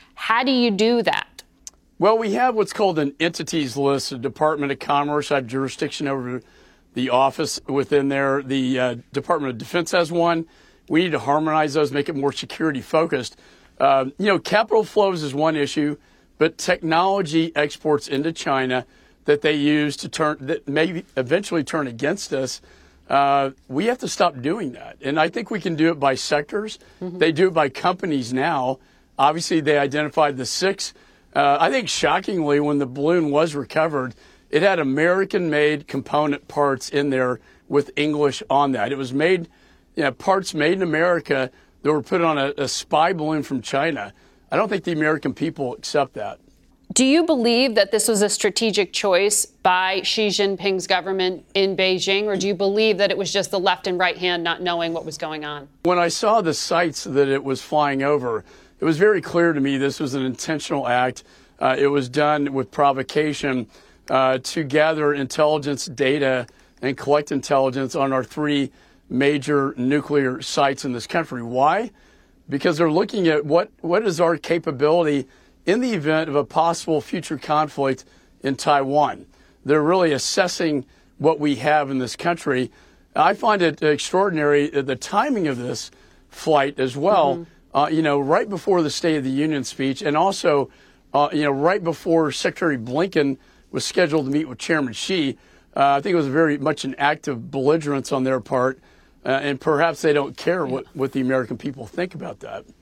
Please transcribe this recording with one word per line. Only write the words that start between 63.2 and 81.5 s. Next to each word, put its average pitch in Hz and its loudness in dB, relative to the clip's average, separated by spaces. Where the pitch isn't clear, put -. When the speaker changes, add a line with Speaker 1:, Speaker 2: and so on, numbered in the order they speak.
Speaker 2:
uh, 131 2
to - -4
gather 151 2
intelligence 147 0
data 131 0
and 131 -4
collect 147 0
intelligence 135 0
on 135 0
our 131 0
three 143 -2
major 139 0
nuclear 135 0
sites 139 0
in 131 -4
this 120 -8
country. 131 -4
Why? 147 0
Because 147 0
they're 165 4
looking 190 0
at 151 2
what, 156 2
what 180 0
is 175 -2
our 170 2
capability 151 0
in 208 2
the 247 0
event 156 0
of 139 0
a 147 2
possible 165 0
future - -6
conflict 139 0
in 135 -2
Taiwan. 143 0
They're 151 4
really 170 2
assessing 156 0
what 151 2
we 147 0